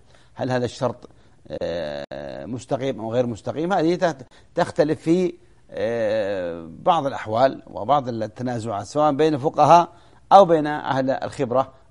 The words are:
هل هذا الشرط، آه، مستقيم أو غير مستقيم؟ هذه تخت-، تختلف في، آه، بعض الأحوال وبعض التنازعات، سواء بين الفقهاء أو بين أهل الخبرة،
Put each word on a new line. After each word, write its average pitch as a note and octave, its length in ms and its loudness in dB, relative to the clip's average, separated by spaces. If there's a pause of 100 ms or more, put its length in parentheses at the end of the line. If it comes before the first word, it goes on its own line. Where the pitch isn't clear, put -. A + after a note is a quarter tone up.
(340)
هل B2 160 -6
هذا B2 140 -2
الشرط، - 440 -6 (540)
آه، C#2+ 840 -8
مستقيم B2 540 -6
أو A2+ 120 -8
غير B2 140 2
مستقيم؟ A#2+ 460 -6
هذه E3+ 220 2
تخت-، D#3+ 280 -2 (320)
تختلف D#3 460 0
في، F3 340 0 (360)
آه، G2+ 1000 -4 (120)
بعض E3 240 2
الأحوال A#2+ 600 0
وبعض B2 420 -2
التنازعات، A2 800 -6
سواء D3+ 260 2
بين D#3 220 2
الفقهاء D3+ 540 6 (440)
أو G3 120 12
بين D#3+ 220 2
أهل C3+ 440 -2
الخبرة، C3 640 -2 (180)